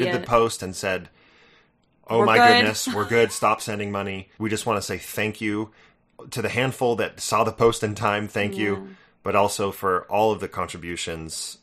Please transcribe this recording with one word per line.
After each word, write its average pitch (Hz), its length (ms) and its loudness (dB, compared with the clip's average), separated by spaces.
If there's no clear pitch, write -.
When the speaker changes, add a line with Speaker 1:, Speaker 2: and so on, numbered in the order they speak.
Speaker 1:
immediate. - 160 -4
Speaker 2:
post 113 380 2
and 95 120 -8
said, 92 340 -4
"Oh - 120 2
Speaker 1:
We're 208 60 6
Speaker 2:
my 220 120 6
Speaker 1:
good. 240 100 10
Speaker 2:
goodness, 214 280 0
we're 202 200 -2
good. 117 240 4
Stop 110 300 2
sending 104 300 -6
money." 98 460 -6
We 110 120 -4
just 104 160 -4
wanna 107 160 0
say 95 160 -6
thank 104 440 -6
you 107 300 -4
to 123 100 -6
the 104 80 -2
handful 123 480 0
that 98 220 -4
saw 110 240 0
the 110 80 0
post 117 320 2
in 104 120 -4
time. 104 340 -2
Thank 101 260 -2
you. 101 200 -2
Speaker 1:
Yeah. 95 60 -10
Speaker 2:
But 101 120 -2
also 101 360 2
for 92 320 -2
all 107 280 2
of 98 80 -4
the 95 80 -6
contributions 85 1160 -8